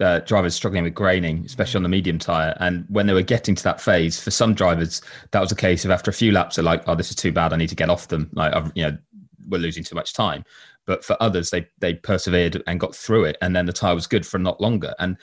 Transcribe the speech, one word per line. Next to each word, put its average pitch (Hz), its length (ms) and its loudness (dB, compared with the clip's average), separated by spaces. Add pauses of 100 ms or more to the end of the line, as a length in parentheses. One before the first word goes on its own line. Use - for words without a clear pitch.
uh, 90 200 4
drivers 92 340 2
struggling 92 280 -2
with 85 120 -4
graining, 87 500 0
especially - 320 -4
on 92 60 2
the 90 60 0
medium 90 280 0
tyre. 80 420 -2
And 90 300 0
when 101 160 0
they 101 80 4
were 92 80 6
getting 110 320 0
to - 100 -2
that 90 160 0
phase, 82 400 2
for - 120 -6
some 113 240 2
drivers, 82 480 0 (280)
that 101 80 2
was 92 120 0
a 101 40 -2
case 92 300 2
of 95 60 2
after 90 180 2
a 98 60 -4
few 113 160 4
laps, 90 240 2
they're 82 100 0
like, 82 220 2
"Oh, 85 80 2
this 82 160 -4
is - 40 -10
too 87 160 0
bad. 82 220 2
I 82 40 0
need 82 120 0
to 90 60 -8
get 82 160 0
off - 160 -2
them. 78 260 -4
Like, 78 200 0
I've, 78 200 -2
you 87 100 -4
know, 76 140 -2 (500)
we're 92 140 -2
losing 82 220 -6
too 85 120 -14
much - 180 -8
time." 87 300 -2 (440)
But - 180 -4
for - 160 0
others, 95 300 0
they, 87 160 -4 (100)
they 87 160 -2
persevered 87 720 0
and 87 140 -4
got - 160 -4
through 107 300 2
it. 76 140 -2
And 90 160 0
then 90 120 2
the 87 40 -2
tyre 90 220 0
was 85 140 -2
good 98 180 0
for - 120 -6
a 92 40 0
lot 90 180 -2
longer. 101 380 -2
And 92 240 -2